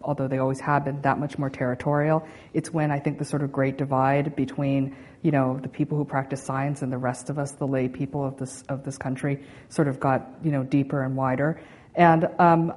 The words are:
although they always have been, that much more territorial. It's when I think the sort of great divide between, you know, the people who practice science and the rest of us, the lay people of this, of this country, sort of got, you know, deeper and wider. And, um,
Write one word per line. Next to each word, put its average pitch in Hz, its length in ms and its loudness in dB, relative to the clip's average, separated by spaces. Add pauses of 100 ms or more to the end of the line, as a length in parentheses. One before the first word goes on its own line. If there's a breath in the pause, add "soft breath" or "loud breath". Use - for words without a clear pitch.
although 139 260 -2
they 135 80 -2
always 135 240 0
have 143 240 2
been, 139 160 -4
that 135 180 2
much 147 200 -4
more 139 100 0
territorial. 147 800 0 (240 loud breath)
It's 160 180 -2
when 151 200 0
I 143 80 0
think 143 200 -2
the 147 60 -4
sort 147 180 -4
of 139 80 -2
great 135 280 0
divide 139 580 2
between, 139 580 0 (280 loud breath)
you 160 80 4
know, 135 300 2
the 135 80 -6
people 151 280 -2
who 147 80 0
practice 139 380 -4
science 139 400 -4
and 131 100 -4
the 127 60 -4
rest 127 320 -4
of 147 80 -4
us, 143 140 -4
the - 140 -4
lay 131 220 0
people 139 360 -4
of 135 120 -4
this, - 320 -10
of 143 160 -6
this 139 140 -10
country, 139 440 -4 (280 loud breath)
sort 151 180 2
of 131 100 -2
got, 135 300 2 (160)
you 156 80 0
know, 135 100 0
deeper 139 400 0
and 131 140 -2
wider. 131 440 0 (340 loud breath)
And, 165 340 6 (100)
um, 165 380 6